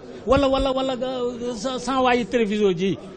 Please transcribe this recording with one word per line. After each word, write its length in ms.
wala, 200
wala, 240
wala, 220
euh, 640
sa, 240
sa 220
waayi 240
télévision 500
ji. 220